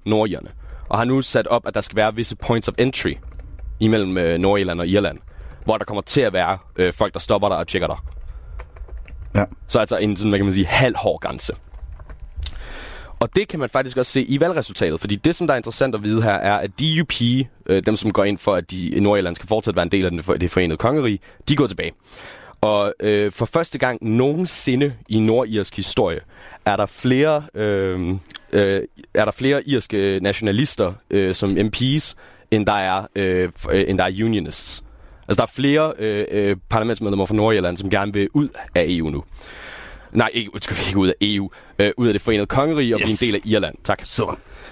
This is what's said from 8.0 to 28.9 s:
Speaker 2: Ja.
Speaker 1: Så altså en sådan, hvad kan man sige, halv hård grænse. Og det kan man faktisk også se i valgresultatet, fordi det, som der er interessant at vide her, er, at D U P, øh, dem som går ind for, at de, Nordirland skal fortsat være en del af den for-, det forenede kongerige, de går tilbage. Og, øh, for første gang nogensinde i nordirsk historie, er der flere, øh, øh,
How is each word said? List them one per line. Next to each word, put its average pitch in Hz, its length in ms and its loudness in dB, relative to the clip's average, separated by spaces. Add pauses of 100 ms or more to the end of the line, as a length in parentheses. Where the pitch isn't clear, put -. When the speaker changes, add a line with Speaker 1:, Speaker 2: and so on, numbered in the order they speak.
Speaker 2:
Ja. 101 80 4 (240)
Speaker 1:
Så - 120 2
altså 107 180 0
en 104 200 0
sådan, 104 120 0
hvad 101 100 4
kan 101 60 2
man 98 80 2
sige, 95 120 2
halv 117 320 2
hård 92 240 0
grænse. - 320 -4 (1700)
Og - 160 -2
det 202 120 2
kan 165 120 -8
man 139 100 -2
faktisk 131 280 -2
også 127 140 2
se 135 120 2
i 139 160 2
valgresultatet, 131 600 0
fordi 104 160 -2
det, 160 200 2
som - 120 -2
der 147 60 2
er 131 40 2
interessant 120 380 -2
at 104 80 -6
vide 107 200 2
her, 110 80 4
er, 101 260 2
at 98 220 -4
D - 20 -6 (200)
U 160 80 -2
P, - 120 -6 (440)
øh, 95 200 2
dem 110 100 4
som 107 160 0
går 101 120 2
ind 101 140 0
for, 101 180 2
at 87 160 -2
de, 92 280 -2
Nordirland 101 360 2
skal - 120 -12
fortsat 107 280 0
være 87 80 2
en 85 80 -2
del 98 140 2
af 87 60 0
den 85 120 -4
for-, - 140 0
det 85 140 0
forenede 85 260 2
kongerige, 120 420 0 (280)
de 147 80 2
går 139 120 4
tilbage. 85 240 -8 (720)
Og, 104 380 2
øh, 104 320 2
for - 140 -4
første 160 320 -2
gang 127 200 0 (120)
nogensinde 139 840 2 (160)
i 110 100 2
nordirsk 110 560 2
historie, 95 440 0 (460)
er 101 100 2
der 101 100 0
flere, 147 580 2 (100)
øh, 95 600 0 (360)
øh, 98 300 4 (320)